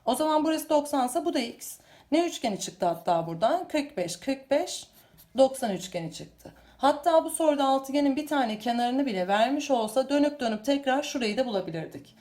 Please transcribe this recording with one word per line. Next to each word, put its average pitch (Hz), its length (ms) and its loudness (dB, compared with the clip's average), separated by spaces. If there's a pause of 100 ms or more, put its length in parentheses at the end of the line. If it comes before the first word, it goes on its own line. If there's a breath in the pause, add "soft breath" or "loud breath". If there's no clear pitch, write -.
O 240 100 2
zaman 311 280 2
burası 311 260 0
doksan 285 380 2
ise 330 180 -2
bu 339 80 0
da 294 60 0
x. - 400 -8 (320 soft breath)
Ne 339 160 4
üçgeni 220 320 -4
çıktı - 260 -4
hatta 165 420 0
buradan? 233 400 0
Kırk 285 300 -4
beş, 180 200 -4
kırk - 340 -6
beş, 320 360 -2 (500 soft breath)
doksan 262 340 2
üçgeni 165 420 -6
çıktı. - 380 -18 (260 soft breath)
Hatta 311 480 4
bu 330 40 -8
soruda 294 360 2
altıgenin 269 500 2
bir 302 120 -4
tane 240 320 0
kenarını 240 460 0
bile 185 220 -2
vermiş 247 440 2
olsa 247 380 0
dönüp 294 300 2
dönüp 214 260 -4
tekrar 277 380 0
şurayı 226 340 -4
da 254 80 2
bulabilirdik. 165 760 -6